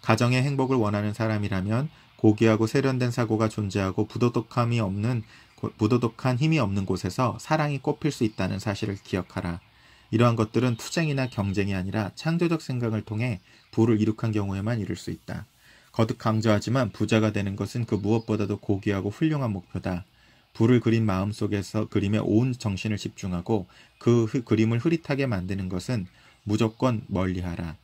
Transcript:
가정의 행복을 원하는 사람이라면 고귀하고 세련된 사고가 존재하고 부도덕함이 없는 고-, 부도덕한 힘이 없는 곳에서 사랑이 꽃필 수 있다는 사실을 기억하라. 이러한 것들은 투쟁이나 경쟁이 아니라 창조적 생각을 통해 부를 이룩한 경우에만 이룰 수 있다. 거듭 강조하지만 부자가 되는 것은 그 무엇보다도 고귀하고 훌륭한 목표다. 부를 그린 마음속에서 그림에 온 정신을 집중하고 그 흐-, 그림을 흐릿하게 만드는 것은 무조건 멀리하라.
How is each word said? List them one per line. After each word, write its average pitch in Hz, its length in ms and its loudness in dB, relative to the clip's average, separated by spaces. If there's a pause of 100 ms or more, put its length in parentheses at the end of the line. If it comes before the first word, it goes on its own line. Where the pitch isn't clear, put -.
가정의 120 420 2
행복을 135 340 0
원하는 104 360 0
사람이라면 107 760 -2 (260)
고귀하고 110 520 4
세련된 131 420 0
사고가 113 380 0
존재하고 101 580 -2
부도덕함이 120 720 0
없는 107 460 -2 (320)
고-, - 200 -6
부도덕한 120 640 0
힘이 160 220 2
없는 98 260 0
곳에서 98 540 -2
사랑이 147 380 -2
꽃필 147 340 -2
수 - 100 -4
있다는 98 380 -2
사실을 101 420 -4
기억하라. 90 560 -4 (540)
이러한 117 240 4
것들은 117 400 0
투쟁이나 143 520 -2
경쟁이 98 460 -2
아니라 98 400 -4
창조적 165 480 0
생각을 117 400 -2
통해 107 380 -4 (320)
부를 113 280 4
이룩한 110 320 0
경우에만 101 480 -2
이룰 95 160 -6
수 - 140 -12
있다. - 360 -10 (460)
거듭 117 260 0
강조하지만 110 720 2
부자가 107 400 2
되는 101 240 -4
것은 107 280 -4
그 113 100 -2
무엇보다도 104 640 0
고귀하고 98 520 -2
훌륭한 143 420 -2
목표다. 92 520 -6 (480)
부를 120 280 4
그린 113 240 2
마음속에서 101 840 -2
그림에 101 300 0
온 107 340 2
정신을 107 440 -4
집중하고 92 680 -4 (320)
그 120 260 4
흐-, 123 200 -4
그림을 113 340 2
흐릿하게 143 480 0
만드는 95 420 -4
것은 92 380 -4 (380)
무조건 110 640 0
멀리하라. 90 760 -2